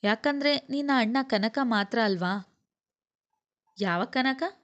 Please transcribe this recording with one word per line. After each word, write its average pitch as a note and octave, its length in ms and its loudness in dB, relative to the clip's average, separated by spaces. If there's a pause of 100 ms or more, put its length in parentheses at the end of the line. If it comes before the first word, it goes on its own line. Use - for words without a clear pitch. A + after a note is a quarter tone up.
ಯಾಕಂದ್ರೆ C#4+ 540 0
ನಿನ್ನ C#4+ 380 -4
ಅಣ್ಣ A#3 280 2
ಕನಕ A3+ 400 0
ಮಾತ್ರ A3 420 0
ಅಲ್ವಾ?" F#3 580 -2 (1160)
"ಯಾವ F3 240 0
ಕನಕ?" C4 380 -2 (220)